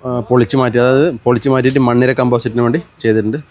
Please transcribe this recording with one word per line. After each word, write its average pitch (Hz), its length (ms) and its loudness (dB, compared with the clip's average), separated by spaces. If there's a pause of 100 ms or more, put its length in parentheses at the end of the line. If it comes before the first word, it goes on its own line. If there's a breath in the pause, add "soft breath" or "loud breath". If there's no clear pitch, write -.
ആ, 127 40 -6 (180)
പൊളിച്ച് 127 320 2
മാറ്റി, 120 220 0
അതായത് 135 240 2 (180)
പൊളിച്ച് 123 280 0
മാറ്റിയിട്ട് 131 360 0
മണ്ണിര 123 220 2 (100)
കമ്പോസ്റ്റിന് 120 460 -2
വേണ്ടി 120 140 -2 (220)
ചെയ്തിട്ടുണ്ട്. 110 360 -2 (120)